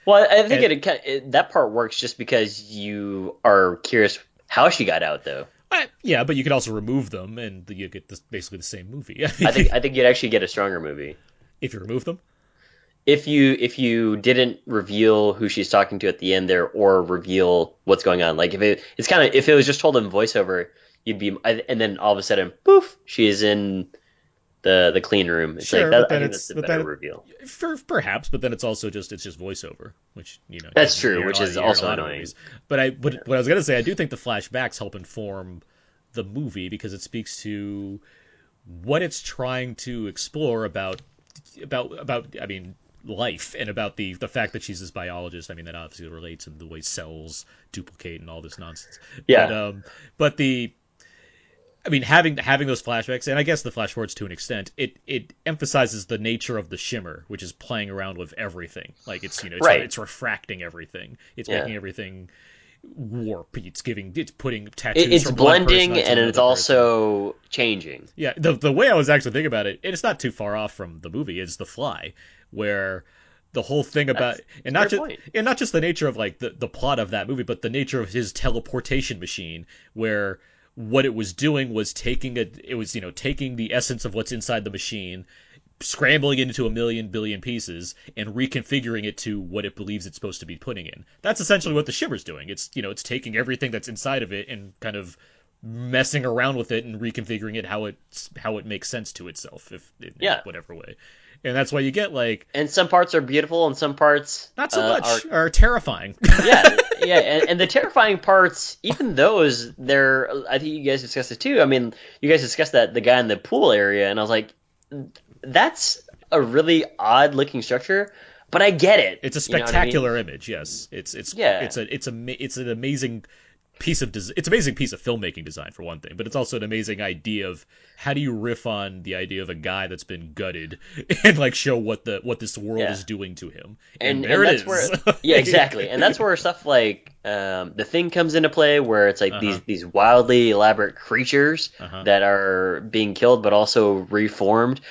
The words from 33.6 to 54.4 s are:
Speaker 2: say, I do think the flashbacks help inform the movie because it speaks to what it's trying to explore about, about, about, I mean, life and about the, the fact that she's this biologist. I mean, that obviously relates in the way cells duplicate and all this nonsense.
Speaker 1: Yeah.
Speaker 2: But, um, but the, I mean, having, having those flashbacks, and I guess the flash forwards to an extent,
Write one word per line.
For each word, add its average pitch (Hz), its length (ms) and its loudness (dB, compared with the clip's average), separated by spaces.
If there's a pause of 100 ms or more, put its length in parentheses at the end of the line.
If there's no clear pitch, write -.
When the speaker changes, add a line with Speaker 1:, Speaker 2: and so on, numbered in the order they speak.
Speaker 2:
say, 139 140 0
I 120 40 0
do 175 140 -2
think 160 160 -4
the 117 40 -14
flashbacks 117 600 -6
help 101 160 -12
inform 95 680 -14 (500)
the 117 100 -8
movie 98 460 -10
because 101 240 -12
it 95 80 -16
speaks - 400 -12
to 101 580 -10 (840)
what 147 180 0
it's 170 220 -8
trying 127 540 -8
to 120 280 -10
explore 117 600 -4
about, 95 360 -8 (600)
about, 127 360 -8
about, 120 400 -8
I - 60 -12
mean, 92 300 -12 (280)
life 98 540 -8
and 110 100 -8
about 104 300 -6
the, 95 160 -8
the 85 140 -10
fact 110 260 -6
that 107 80 -10
she's 95 180 -12
this 90 120 -16
biologist. 87 580 -12
I 90 60 -16
mean, 82 100 -18
that 82 80 -16
obviously 82 340 -18
relates 82 380 -18
in 78 140 -20
the 82 80 -18
way 80 140 -16
cells 80 640 -14 (240)
duplicate 85 500 -16
and 82 80 -20
all 80 140 -16
this 78 160 -20
nonsense. - 400 -20 (280)
Speaker 1:
Yeah. 107 200 6
Speaker 2:
But, 110 80 -4
um, 104 280 -6 (360)
but 147 180 0
the, 131 340 0 (1120)
I - 60 -6
mean, 139 140 0
having, 151 340 4
having 135 300 0
those 127 160 -4
flashbacks, 120 440 -6
and 139 120 -2
I 147 40 2
guess 156 200 -2
the 123 80 -10
flash 107 220 -6
forwards 110 220 -8
to 101 120 -12
an 90 40 -14
extent, 98 460 -10